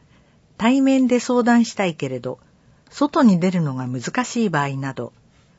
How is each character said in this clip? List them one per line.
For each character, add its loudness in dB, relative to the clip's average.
対 2
面 4
で 2
相 0
談 4
し -12
た -2
い -4
け -6
れ -6
ど、 -10
外 0
に 6
出 0
る -2
の -2
が -8
難 -6
し -4
い 0
場 0
合 -6
な -8
ど、 -10